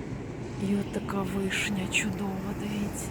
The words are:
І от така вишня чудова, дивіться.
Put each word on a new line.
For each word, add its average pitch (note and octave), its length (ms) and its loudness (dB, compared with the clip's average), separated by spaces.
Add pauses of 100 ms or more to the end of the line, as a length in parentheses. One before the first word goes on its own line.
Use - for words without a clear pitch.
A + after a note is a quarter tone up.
(720)
І G3+ 40 6
от G3+ 180 2
така G3+ 300 0
вишня F#3+ 680 2
чудова, G3 680 0
дивіться. G#3 500 0